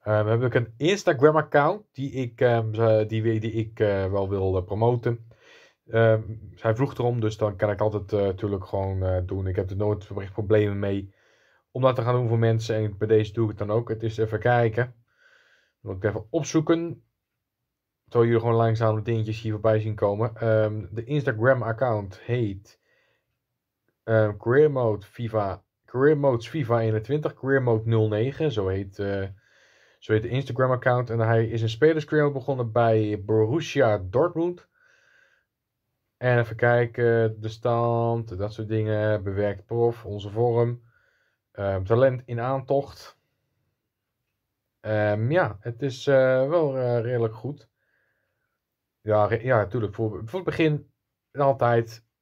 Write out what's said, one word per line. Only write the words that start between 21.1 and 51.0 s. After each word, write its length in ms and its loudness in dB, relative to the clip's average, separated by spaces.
heet, 600 -6
ehm, 340 2
Career 340 4
Mode 340 -2
fifa, 580 -6
Career 320 2
Modes 320 0
fifa 320 0
eenentwintig, 520 -2
Career 300 0
Mode 260 0
nul 180 2
negen. 440 -2
Zo 160 -2
heet, 320 -4
eh, 280 -4
zo 140 -2
heet 80 4
de 80 -6
Instagram-account. 800 0
En 100 -2
hij 280 2
is 140 -4
een 80 0
spelerscareer 540 2
mode 140 0
begonnen 340 -4
bij 540 2
Borussia 800 2
Dortmund. 640 -2
En 220 2
even 160 -2
kijken, 840 2
de 80 -6
stand, 880 -2
dat 160 -6
soort 140 -8
dingen. 560 0
Bewerkt 420 -4
prof, 400 -2
onze 240 -10
vorm. 520 0
Ehm, 320 -4
talent 420 2
in 140 -8
aantocht. 800 -4
Ehm, 520 0
ja, 280 0
het 220 -10
is, 260 -6
eh, 420 4
wel, 280 0
eh, 240 0
redelijk 320 -2
goed. 360 -12
Ja, 240 4
re-, 180 -2
ja, 240 2
tuurlijk. 260 -4
Voor, 320 -4
voor 140 -8
het 100 -4
begin 420 0